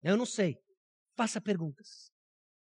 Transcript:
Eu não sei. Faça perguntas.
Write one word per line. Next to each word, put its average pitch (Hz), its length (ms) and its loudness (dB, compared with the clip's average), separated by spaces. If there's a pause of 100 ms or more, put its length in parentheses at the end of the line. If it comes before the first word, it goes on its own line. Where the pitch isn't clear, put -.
Eu 175 120 4
não 233 120 2
sei. 180 300 0 (600)
Faça 226 240 0
perguntas. 165 720 -4 (640)